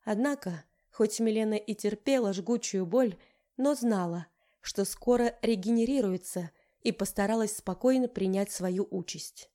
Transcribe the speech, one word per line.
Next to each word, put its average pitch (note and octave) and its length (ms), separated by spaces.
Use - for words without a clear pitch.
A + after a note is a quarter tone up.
Однако... G#3+ 600
Хоть A3+ 300
Милена A3 360
и G#3 180
терпела G#3 580
жгучую F#3+ 540
боль, G#3+ 300
но C#4+ 180
знала, F3+ 520
что - 240
скоро A#3+ 580
регенерируется, A3 1080
и A3+ 100
постаралась G#3+ 640
спокойно B3+ 520
принять F#3+ 420
свою F#3 400
участь. - 640